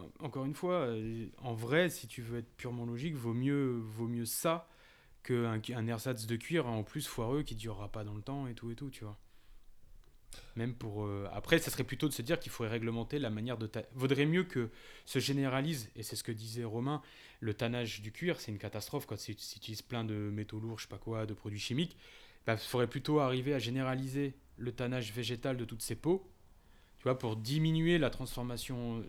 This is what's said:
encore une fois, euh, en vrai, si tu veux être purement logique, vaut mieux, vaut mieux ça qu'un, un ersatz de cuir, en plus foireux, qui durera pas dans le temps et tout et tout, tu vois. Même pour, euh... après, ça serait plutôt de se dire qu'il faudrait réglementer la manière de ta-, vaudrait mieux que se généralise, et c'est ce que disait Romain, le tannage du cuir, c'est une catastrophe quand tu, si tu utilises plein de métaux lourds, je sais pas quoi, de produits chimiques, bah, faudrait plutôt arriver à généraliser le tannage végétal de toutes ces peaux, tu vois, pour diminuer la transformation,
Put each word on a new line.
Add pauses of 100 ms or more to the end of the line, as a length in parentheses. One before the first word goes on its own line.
(200)
encore
une
fois,
euh, (120)
en
vrai,
si
tu
veux
être
purement
logique,
vaut
mieux,
vaut
mieux
ça (560)
qu'un, (140)
un
ersatz
de
cuir,
en
plus
foireux,
qui
durera
pas
dans
le
temps
et
tout
et
tout,
tu
vois. (1400)
Même
pour,
euh...
après,
ça
serait
plutôt
de
se
dire
qu'il
faudrait
réglementer
la
manière
de
ta-,
vaudrait
mieux
que (360)
se
généralise,
et
c'est
ce
que
disait
Romain, (400)
le
tannage
du
cuir,
c'est
une
catastrophe
quand
tu,
si
tu
utilises
plein
de
métaux
lourds,
je
sais
pas
quoi,
de
produits
chimiques, (500)
bah,
faudrait
plutôt
arriver
à
généraliser (240)
le
tannage
végétal
de
toutes
ces
peaux, (720)
tu
vois,
pour
diminuer
la
transformation,